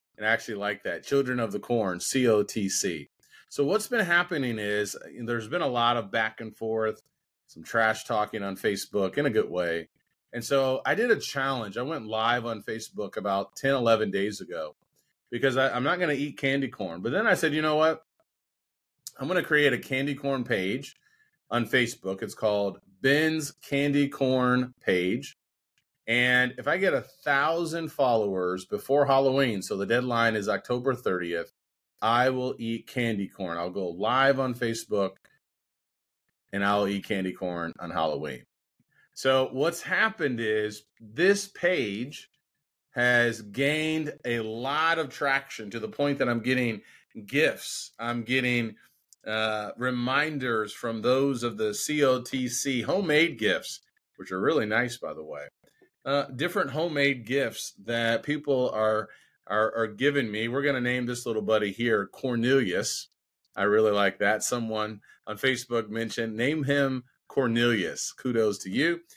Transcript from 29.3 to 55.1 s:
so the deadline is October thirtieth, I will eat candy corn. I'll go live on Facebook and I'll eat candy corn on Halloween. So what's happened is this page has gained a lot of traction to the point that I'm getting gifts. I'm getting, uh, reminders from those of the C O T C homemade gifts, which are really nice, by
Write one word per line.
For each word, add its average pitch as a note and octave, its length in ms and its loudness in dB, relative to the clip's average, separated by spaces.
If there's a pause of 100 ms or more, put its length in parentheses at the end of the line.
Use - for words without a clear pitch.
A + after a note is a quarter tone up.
so G#2 140 -4
the G2 100 0
deadline A#2 520 2
is G2+ 100 -2
October B2 480 -2
thirtieth, F2 560 -2 (500)
I A#2+ 280 4
will B2+ 300 -2
eat A2+ 280 -6
candy A2 400 -2
corn. F2 300 -6
I'll F2 120 -4
go F#2 180 -4
live B2+ 520 2
on B2+ 140 -2
Facebook A2 640 -2 (1400)
and G2+ 100 -2
I'll G2+ 240 2
eat G2+ 180 -4
candy F#2 280 -2
corn E2+ 440 -6
on F2 140 -10
Halloween. D2+ 520 -2 (720)
So C3 360 2
what's C3+ 300 -2
happened F3+ 580 -2
is G#2+ 440 -2 (180)
this E3 480 0
page C3+ 800 -2 (600)
has A#2+ 500 4
gained D3 720 -2 (100)
a A#2+ 160 0
lot C#3 600 0
of D3 100 -2
traction C3+ 640 -2
to A#2+ 80 -6
the G#2+ 100 -4
point C#3+ 300 0
that B2 100 4
I'm A#2 100 2
getting A#2+ 420 0 (440)
gifts. - 720 -2
I'm A#2+ 240 -4
getting, A#2+ 520 0 (500)
uh, G#2+ 500 -2
reminders B2 960 0
from A2+ 300 -6
those C3 420 2
of A2+ 140 -2
the G#2+ 160 0
C D3+ 280 -2
O B2+ 200 4
T B2+ 260 -4
C B2 360 -2
homemade D#3 540 2
gifts, G2 440 0 (340)
which F#2 160 -12
are F#2 80 -2
really C3 260 2
nice, A#2 300 0
by D#2 180 -10